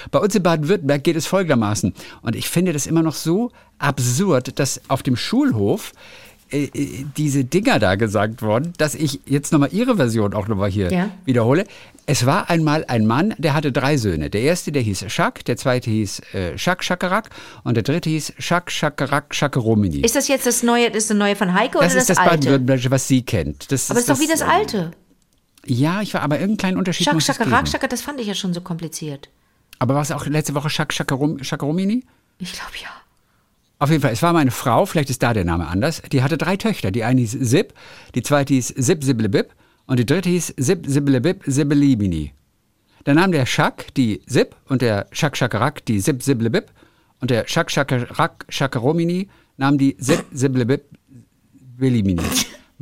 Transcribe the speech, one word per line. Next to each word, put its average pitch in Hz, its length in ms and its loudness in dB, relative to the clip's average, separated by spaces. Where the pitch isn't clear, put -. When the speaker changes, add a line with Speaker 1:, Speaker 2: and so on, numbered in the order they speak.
Speaker 1:
Bei - 80 4
uns 196 160 2
in 190 80 2
Baden-Württemberg 156 580 2
geht 165 140 2
es 160 120 -4
folgendermaßen. 120 680 2
Und 110 140 -4
ich - 140 -6
finde 175 240 0
das 147 140 -4
immer 160 160 2
noch 160 120 0
so 202 360 -2
absurd, 135 800 0
dass 139 300 -2
auf 135 120 0
dem 127 140 0
Schulhof, 175 760 0
äh, 143 140 -2
äh, 139 400 -8
diese 143 280 0
Dinger 202 340 2
da 98 160 4
gesagt 107 480 0
wurden, 123 340 0
dass 151 180 0
ich 151 300 -4
jetzt 143 280 -2
nochmal 143 180 4
ihre 240 240 0
Version 113 400 2
auch 101 120 -4
nochmal 104 220 0
hier 95 220 0
Speaker 2:
Ja. 185 180 0
Speaker 1:
wiederhole. 127 400 2
„Es 123 220 0
war 170 240 0
einmal 160 360 2
ein 110 200 2
Mann, 147 320 2
der 147 160 0
hatte 156 160 0
drei 139 260 2
Söhne. 82 320 0
Der 101 120 -2
erste, 170 300 -2
der 143 120 0
hieß 98 280 -2
Schack, 214 340 -4
der 123 120 -2
zweite 127 320 -2
hieß, 107 300 -2
äh, 92 240 -4
Schack - 260 -2
Schackerak 185 460 -2
und - 120 0
der 120 80 2
dritte 160 280 0
hieß 156 260 -4
Schack - 320 -2
Schackerak 143 640 -2
Schackeromini.“ 110 680 2
Speaker 2:
Ist 233 140 2
das 269 120 0
jetzt 269 180 0
das 240 160 0
neue, 240 280 2
das 220 140 -2
ist 208 60 -4
das 208 80 2
neue 202 180 2
von 202 200 0
Heike 240 240 0
Speaker 1:
Das 254 140 4
Speaker 2:
oder - 80 2
Speaker 1:
ist - 80 -2
Speaker 2:
das 185 80 4
Speaker 1:
das - 20 -
Speaker 2:
alte? 180 120 6
Speaker 1:
baden-württembergische, 131 600 2
was 135 160 0
sie 131 160 2
kennt. 76 480 -4
Das 135 180 -2
Speaker 2:
Aber 233 100 2
Speaker 1:
ist 240 100 -2
Speaker 2:
ist 285 60 4
doch 254 60 0
wie 311 60 2
Speaker 1:
das, 320 140 2
Speaker 2:
das 285 80 -2
Speaker 1:
ähm, 294 40 4
Speaker 2:
alte. 220 380 0
Speaker 1:
Ja, 151 360 0
ich 208 120 -6
war, 180 80 -2
aber 147 140 0
irgendeinen 196 220 0
kleinen 185 200 0
Unterschied 180 280 -2
Speaker 2:
Schack 294 100 2
Speaker 1:
muss 320 120 2
es 262 80 0
Speaker 2:
Schackerak 233 260 2
Speaker 1:
geben. 151 100 -2
Speaker 2:
Schacker, 277 160 -2
das 247 140 -4
fand 285 180 -10
ich 220 80 -4
ja 202 80 -4
schon 180 180 -4
so 170 80 -8
kompliziert. 160 680 -10
Speaker 1:
Aber 127 160 2
war 143 80 2
es 147 80 -4
auch - 160 -6
letzte 147 260 -2
Woche 147 160 -2
Schack - 240 -4
Schackerom-, 139 500 -2
Schackeromini? 180 600 -2
Speaker 2:
Ich 180 160 -12
glaub, - 260 -14
ja. - 100 -14
Speaker 1:
Auf 143 100 2
jeden 156 120 4
Fall, 131 120 2
es - 80 -4
war 170 100 2
meine 151 200 4
Frau, 127 340 2
vielleicht 156 240 -2
ist - 140 -2
da 120 100 2
der 104 100 0
Name 85 240 0
anders, 110 420 -2
die 131 140 2
hatte 147 140 0
drei 165 180 -2
Töchter. 202 360 -2
Die 110 120 -2
eine 127 160 2
hieß 117 120 0
Sib, 135 320 2
die 135 80 -2
zweite 143 300 0
hieß 127 240 0
Sib 139 260 2
Siblebib 120 440 0
und 127 120 0
die 120 60 2
dritte 180 240 0
hieß 175 260 -2
Sib 143 320 0
Siblebib 143 580 0
Sibelibini. 135 840 2
Da 143 100 0
nahm 180 200 4
der 139 120 2
Schack - 500 -2
die 113 300 0
Sib 151 300 0
und 127 120 0
der 107 300 0
Schack - 240 -2
Schackerak 123 500 -2
die 107 140 0
Sib 127 240 -2
Siblebib 120 440 0
und - 100 -4
der 117 200 0
Schack 170 220 -2
Schackerak 139 760 -2
Schackeromini 165 800 -2
nahm 139 200 2
die 135 220 2
Sib 151 320 0
Siblebib 127 520 0
Belimini. 107 460 2